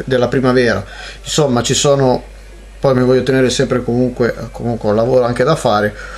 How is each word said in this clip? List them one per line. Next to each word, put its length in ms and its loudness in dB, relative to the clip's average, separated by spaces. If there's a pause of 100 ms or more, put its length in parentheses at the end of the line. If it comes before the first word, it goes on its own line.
della 220 0
primavera, 580 0 (380)
insomma 400 0
ci 100 -2
sono, 480 2 (580)
poi 140 2
mi 100 2
voglio 200 4
tenere 260 2
sempre 340 -2
comunque, 520 0 (160)
comunque 380 -4
un 60 2
lavoro 300 2
anche 180 0
da 120 2
fare, 360 0 (260)